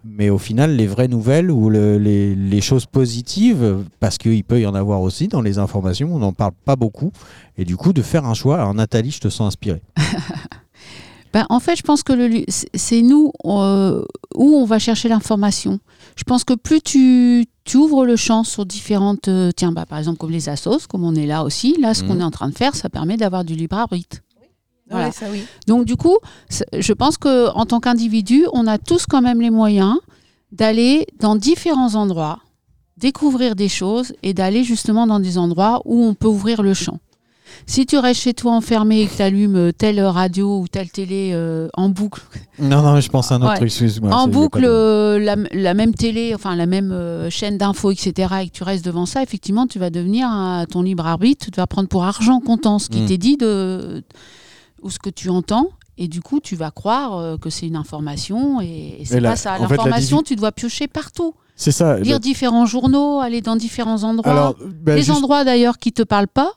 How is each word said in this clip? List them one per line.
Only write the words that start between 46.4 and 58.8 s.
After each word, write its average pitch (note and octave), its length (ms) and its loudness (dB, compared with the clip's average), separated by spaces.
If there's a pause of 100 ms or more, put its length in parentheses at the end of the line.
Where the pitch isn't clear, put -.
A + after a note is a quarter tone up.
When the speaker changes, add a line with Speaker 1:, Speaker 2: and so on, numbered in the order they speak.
Speaker 2:
la E3+ 120 0
même, F#3+ 240 0
euh, E3+ 400 -6
chaîne G#3 260 -4
d'infos, G3+ 340 0
et F#3+ 40 0
cetera, F#3+ 480 -4
et F3 60 -8
que - 40 -18
tu - 100 -12
restes F3+ 220 -4
devant F3 220 -2
ça, C4+ 160 -4
effectivement, A3 420 -2
tu A3 140 -8
vas F3+ 100 -2
devenir F#3+ 380 -2
un, F#3 400 -2
ton F3+ 160 -2
libre F3 240 -2
arbitre, F#3+ 440 0
tu - 60 -6
vas F#3 80 0
prendre G3 240 -4
pour F3+ 140 0
argent A3 360 2
comptant A3+ 380 2
ce G3+ 100 -4
qui A3 140 -2
Speaker 1:
Hmm. A3 60 0
Speaker 2:
t'est F#3+ 100 0
dit B3 180 2
de, F#3+ 680 -4 (800)
ou F#3+ 80 -10
ce - 80 -12
que G3 100 -10
tu F#3 200 -8
entends, G#3 400 0 (280)
et F3+ 100 -8
du E3 140 -8
coup, D4 200 -4
tu - 140 -10
vas D#3+ 140 -8
croire, A3+ 480 -4
euh, E3 200 -8
que D#3+ 120 -10
c'est E3 160 -10
une E3 100 -6
information, F3 840 -4
et, D#3+ 380 -10